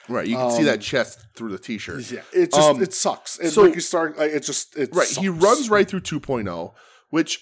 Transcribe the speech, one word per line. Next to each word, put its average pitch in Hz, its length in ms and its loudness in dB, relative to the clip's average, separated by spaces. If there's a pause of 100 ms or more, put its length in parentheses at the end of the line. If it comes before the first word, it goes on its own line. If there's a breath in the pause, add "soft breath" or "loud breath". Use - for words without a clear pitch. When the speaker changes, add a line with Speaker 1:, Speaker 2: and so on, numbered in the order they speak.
Speaker 1:
Right, 113 200 -4
you 117 80 -2
can 127 160 0
see 120 120 2
that 135 120 2
Speaker 2:
Um, 107 40 -4
Speaker 1:
chest 113 400 -4 (160)
through 113 160 -10
the 95 80 -8
t-shirt. 113 520 -10
Speaker 2:
Yeah, 117 100 -12 (120)
it 180 180 2
just, 151 180 6
Speaker 1:
Um, 139 120 2
Speaker 2:
it 185 120 -2
sucks. - 440 -4
And 170 160 -2
Speaker 1:
so 214 120 8
Speaker 2:
Ricky 170 160 0
Stark, 165 360 -2
like, 151 140 0
it 151 100 -2
just, - 340 -6
it 135 200 -2
Speaker 1:
Right, 175 120 4
he 185 200 0
Speaker 2:
sucks. - 0 - (160)
Speaker 1:
runs 233 260 6
right 190 180 4
through 185 140 -6
two 156 180 -6
point 120 280 -4
oh, 85 260 -8 (380 soft breath)
which 156 300 0